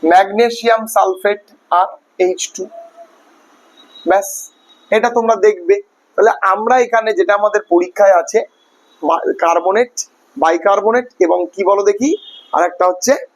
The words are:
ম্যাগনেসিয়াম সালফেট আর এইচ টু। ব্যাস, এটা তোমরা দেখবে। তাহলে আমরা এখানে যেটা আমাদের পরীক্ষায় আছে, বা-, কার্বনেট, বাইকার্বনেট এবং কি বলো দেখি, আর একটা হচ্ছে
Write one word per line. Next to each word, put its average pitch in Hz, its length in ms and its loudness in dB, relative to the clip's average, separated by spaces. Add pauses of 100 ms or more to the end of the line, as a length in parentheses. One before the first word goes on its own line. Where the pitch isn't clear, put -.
ম্যাগনেসিয়াম 220 760 2 (140)
সালফেট 196 460 0 (280)
আর 180 180 0 (300)
এইচ 185 240 -2 (140)
টু। - 80 -10 (1400)
ব্যাস, 190 440 -2 (400)
এটা 220 180 0
তোমরা 226 260 0
দেখবে। 190 400 2 (400)
তাহলে 220 160 2 (100)
আমরা 208 380 0
এখানে 226 340 0
যেটা 196 200 0
আমাদের 208 360 0
পরীক্ষায় 180 520 2
আছে, 208 180 -2 (680)
বা-, 165 180 0 (140)
কার্বনেট, 175 540 0 (440)
বাইকার্বনেট 202 680 0 (120)
এবং 180 340 0
কি 196 100 -8
বলো 196 200 2
দেখি, 220 340 0 (360)
আর 156 160 2
একটা 180 200 0
হচ্ছে 180 240 -2 (220)